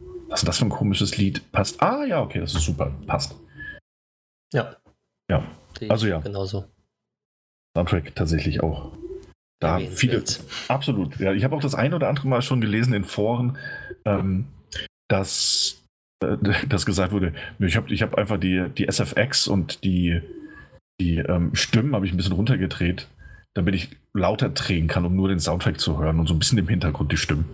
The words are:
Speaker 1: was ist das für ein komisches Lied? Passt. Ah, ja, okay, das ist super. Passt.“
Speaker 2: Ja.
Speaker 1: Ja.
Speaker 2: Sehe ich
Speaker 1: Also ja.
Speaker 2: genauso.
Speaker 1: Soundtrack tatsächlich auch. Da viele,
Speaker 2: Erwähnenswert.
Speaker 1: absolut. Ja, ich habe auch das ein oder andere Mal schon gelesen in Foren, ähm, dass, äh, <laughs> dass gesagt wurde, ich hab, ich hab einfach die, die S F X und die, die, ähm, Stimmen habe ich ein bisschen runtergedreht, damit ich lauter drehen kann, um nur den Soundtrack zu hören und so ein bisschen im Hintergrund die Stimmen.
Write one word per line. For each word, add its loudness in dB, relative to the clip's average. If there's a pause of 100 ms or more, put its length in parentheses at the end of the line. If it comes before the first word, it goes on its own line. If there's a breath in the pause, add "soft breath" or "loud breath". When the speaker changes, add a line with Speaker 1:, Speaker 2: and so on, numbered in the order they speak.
(280)
Speaker 1:
was -2
ist 0
das 0
für 4
ein 2
komisches 0
Lied? 0
Passt. 0
Ah, 2
ja, 0
okay, -4
das -4
ist 0
super. -2 (160)
Passt.“ -4 (1160 loud breath)
Speaker 2:
Ja. -2 (520)
Speaker 1:
Ja. 2 (380)
Speaker 2:
Sehe -8
ich 2
Speaker 1:
Also 2
ja. 0
Speaker 2:
genauso. -6 (1080)
Speaker 1:
Soundtrack 0
tatsächlich 0
auch. -2 (680)
Da 2
viele, 0
Speaker 2:
Erwähnenswert. -2 (200)
Speaker 1:
absolut. -2
Ja, 2
ich 0
habe 0
auch -4
das 0
ein 2
oder 2
andere -2
Mal 4
schon 0
gelesen 2
in 0
Foren, 0 (480 loud breath)
ähm, 0 (640 loud breath)
dass, 2 (400)
äh, 2
<laughs> 2
dass 0
gesagt 2
wurde, 2 (260 loud breath)
ich 2
hab, -2
ich 0
hab 0
einfach 2
die, 2
die 0
S 2
F -2
X 2
und 0
die, 2 (800 loud breath)
die, 2
ähm, 0
Stimmen 2
habe 2
ich -2
ein 0
bisschen 0
runtergedreht, 0 (460 loud breath)
damit 2
ich -6 (160)
lauter 2
drehen 0
kann, 0
um 2
nur 4
den 0
Soundtrack 0
zu 0
hören 2
und 2
so 2
ein 2
bisschen 4
im 2
Hintergrund 0
die 2
Stimmen. 0